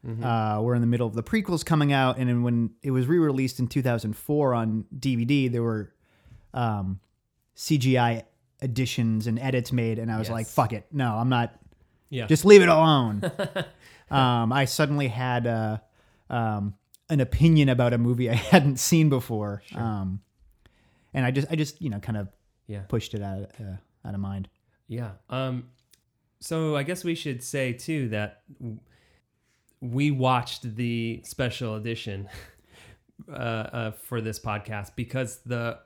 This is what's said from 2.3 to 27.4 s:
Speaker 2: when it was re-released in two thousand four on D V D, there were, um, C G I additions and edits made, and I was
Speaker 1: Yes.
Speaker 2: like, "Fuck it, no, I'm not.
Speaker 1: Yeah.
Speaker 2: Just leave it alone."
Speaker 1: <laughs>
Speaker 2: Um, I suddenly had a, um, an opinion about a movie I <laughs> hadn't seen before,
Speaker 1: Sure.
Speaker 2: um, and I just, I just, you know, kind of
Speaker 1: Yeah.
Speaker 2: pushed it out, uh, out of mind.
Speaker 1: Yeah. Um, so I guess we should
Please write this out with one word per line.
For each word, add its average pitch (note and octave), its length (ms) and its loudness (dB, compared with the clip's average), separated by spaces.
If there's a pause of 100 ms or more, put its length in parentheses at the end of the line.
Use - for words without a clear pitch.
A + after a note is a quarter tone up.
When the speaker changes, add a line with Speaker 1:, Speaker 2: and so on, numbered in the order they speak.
Speaker 2:
when A#2 280 0 (100)
it C#3+ 100 -4
was B2+ 160 0
re-released C#3 520 0
in B2 80 0
two C#3 140 -2
thousand A#2 340 -2
four D3 380 0
on A2 320 -2 (120)
D C3 180 -2
V A#2 100 0
D, C3+ 220 2
there A#2+ 160 0
were, A2 300 -2 (600)
um, G2+ 460 -2 (560)
C - 220 0
G B2+ 200 4
I A#2 260 2 (380)
additions A#2 680 -2
and A2+ 120 -2
edits B2+ 320 -2
made, A2+ 280 0
and A2+ 120 -4
I A2 60 -2
was A2 120 -2
Speaker 1:
Yes. A2+ 40 -4
Speaker 2:
like, A2+ 140 -4
"Fuck A#2 260 0
it, G#2 180 -10
no, B2 240 -2
I'm A#2+ 140 -2
not. A#2+ 240 0 (560)
Speaker 1:
Yeah. B2 180 -6
Speaker 2:
Just D#3+ 180 2
leave G3+ 160 12
it F3 80 6
alone." C#3+ 520 4 (160)
Speaker 1:
<laughs> - 40 -4 (680)
Speaker 2:
Um, B2 440 2
I C#3 100 2
suddenly C#3+ 460 0
had B2 380 -2
a, A2 340 -2 (480)
um, A2 460 -2 (340)
an D3+ 100 2
opinion D3+ 480 6
about B2 240 4
a A#2+ 60 0
movie A#2+ 320 0
I A2+ 60 0
<laughs> - 180 2
hadn't C#3+ 260 6
seen D#3+ 300 4
before, G#2+ 560 -2
Speaker 1:
Sure. - 160 -10
Speaker 2:
um, G2+ 400 -4 (920)
and C3 120 0
I B2 60 2
just, C3+ 200 -2
I E3 60 -2
just, D3+ 240 -4
you D#3 80 -6
know, G#2 100 -6
kind G#2+ 180 -6
of G2 120 -6 (380)
Speaker 1:
Yeah. G2+ 200 -10
Speaker 2:
pushed - 280 -4
it G#2 60 -4
out, G2 380 -8
uh, G2 160 -10 (320)
out G2+ 60 -8
of G2 80 -6
mind. G2 260 -8 (400)
Speaker 1:
Yeah. A#2 220 -10 (200)
Um, B2+ 360 -6 (720)
so D#3+ 380 -2
I C#3 60 -2
guess F3 200 -6
we E3+ 120 -2
should C3 280 -8